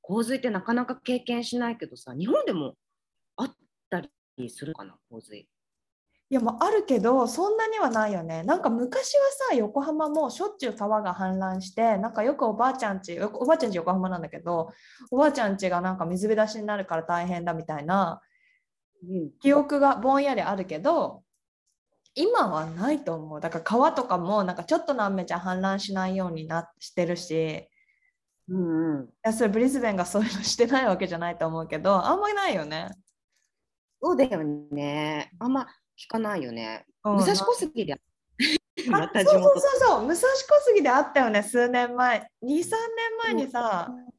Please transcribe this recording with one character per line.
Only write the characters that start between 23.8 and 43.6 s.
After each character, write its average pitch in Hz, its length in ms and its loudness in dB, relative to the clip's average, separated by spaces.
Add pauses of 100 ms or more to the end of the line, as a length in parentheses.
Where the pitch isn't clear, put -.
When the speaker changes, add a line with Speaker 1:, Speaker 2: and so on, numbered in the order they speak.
Speaker 2:
と 294 120 -2
か 180 120 0
も 190 260 0
な 180 120 -2
ん - 20 -12
か 170 80 -10
ち - 80 -2
ょ 330 60 4
っ 330 80 -4
と 294 80 0
の 226 100 0
雨 190 220 -2
じ 170 80 -4
ゃ - 20 -4
氾 185 240 -4
濫 196 200 0
し 196 120 -8
な 185 160 -2
い 190 80 -2
よ 185 120 -2
う - 20 -6
に 160 160 -8
な、 165 320 -4
し - 140 -18
て 180 120 0
る 170 140 -2
し。 160 500 -4 (800)
Speaker 1:
う 185 100 -4
ん 160 400 0
う 131 40 -8
ん。 - 20 -10
Speaker 2:
い - 40 -20 (140)
や、 220 100 0
そ 226 120 0
れ 214 40 2
ブ 208 120 2
リ 262 100 4
ス 269 100 -2
ベ 226 120 0
ン 196 40 -2
が 175 80 0
そ 202 140 -2
う 220 60 2
い 226 40 -2
う 196 60 -6
の 196 80 -6
し - 140 -4
て 240 100 4
な 262 160 2
い 254 40 2
わ 190 100 2
け 185 100 -4
じ 170 80 -4
ゃ 165 40 -6
な 170 120 -4
い 170 80 -8
と 165 80 0
思 160 140 -4
う 160 80 -8
け 160 100 -6
ど、 185 260 2
あ 302 120 4
ん - 20 -2
ま 415 100 0
り 427 60 -2
な 392 160 0
い 220 60 0
よ 156 80 -2
ね。 156 260 -8 (1120)
Speaker 1:
そ 330 100 0
う 311 40 0
だ 262 80 6
よ 202 180 -2
ね。 147 960 -4
あ 226 80 -6
ん 254 60 0
ま 262 160 -2 (280)
聞 - 120 -20
か 226 100 -6
な 208 180 -4
い 160 60 -4
よ 123 80 -8
ね。 113 340 -8 (200)
Speaker 2:
う 214 60 0
ん、 202 80 2
Speaker 1:
武 196 40 4
蔵 392 140 4
小 480 180 2
杉 311 320 -4
で。 - 80 -2
Speaker 2:
あ、 - 40 -14 (380)
Speaker 1:
<laughs> - 540 -2
ま - 180 2
た - 160 2
地 - 20 6
元。 587 60 8
Speaker 2:
そ 587 60 8
う 554 40 4
そ 554 160 8
う - 20 -2
そ 539 160 2
う - 40 2
そ 427 180 6
う。 214 80 -2
武 330 100 0
蔵 480 120 2
小 539 380 4
杉 415 160 6
で 277 80 4
あ 254 100 6
っ 294 140 -2
た 277 60 6
よ 240 100 4
ね、 208 140 4
数 240 240 2
年 247 260 0
前。 247 340 2 (140)
二、 294 220 0
三 453 160 -2 (160)
年 453 400 -2
前 269 100 0
に 262 40 -10
さ、 226 380 -2